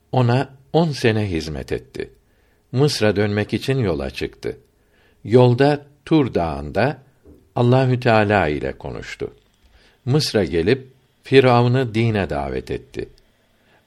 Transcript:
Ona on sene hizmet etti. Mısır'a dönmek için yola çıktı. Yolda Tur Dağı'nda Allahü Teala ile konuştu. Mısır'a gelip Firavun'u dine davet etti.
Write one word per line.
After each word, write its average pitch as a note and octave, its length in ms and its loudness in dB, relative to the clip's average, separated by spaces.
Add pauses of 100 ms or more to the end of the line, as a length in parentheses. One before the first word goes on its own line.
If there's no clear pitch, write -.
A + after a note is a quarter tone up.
(120)
Ona B2+ 420 0 (180)
on D#3+ 180 2
sene A2 400 -2
hizmet D#2 420 -6
etti. - 380 -10 (600)
Mısır'a A#2+ 440 0
dönmek G#2 360 -2
için C3 260 -2
yola D#2 320 -2
çıktı. - 480 -10 (680)
Yolda B2 600 4 (180)
Tur C3+ 300 0
Dağı'nda E2 680 -4 (540)
Allahü B2+ 440 2
Teala G#2 480 2
ile C2+ 240 -4
konuştu. - 640 -12 (680)
Mısır'a B2 400 0
gelip F2 440 0 (340)
Firavun'u B2 720 4
dine G#2+ 360 0
davet C#2 400 -6
etti. - 380 -10 (800)